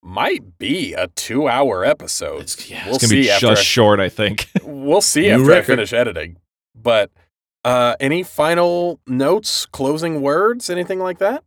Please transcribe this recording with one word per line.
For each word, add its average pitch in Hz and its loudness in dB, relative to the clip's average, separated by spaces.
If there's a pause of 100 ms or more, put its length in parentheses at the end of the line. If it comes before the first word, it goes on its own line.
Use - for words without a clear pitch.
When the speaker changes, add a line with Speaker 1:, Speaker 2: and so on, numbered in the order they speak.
Speaker 1:
might 104 -4
be 117 -4
a 82 -4
two-hour 120 -2
episode, 80 -4
Speaker 2:
It's, - -12
yeah. - -12
Speaker 1:
we'll 113 -4
Speaker 3:
It's 123 0
gonna 110 4
be - 4
Speaker 1:
see 117 2
after 101 4
Speaker 3:
just 107 4
Speaker 1:
a, 95 2
Speaker 3:
short, 104 4
I 92 0
think. 104 -4
<laughs> - -2
Speaker 1:
we'll 143 0
see - 0
Speaker 2:
New 202 4
Speaker 1:
after 127 4
I - 6
Speaker 2:
record. 175 2
Speaker 1:
finish 117 0
editing. 87 -2 (380)
But, 113 0 (540)
uh, 123 2
any 156 -2
final 175 0
notes, 135 -2
closing 156 -4
words, 185 0
anything 180 -4
like 185 -6
that? 233 -2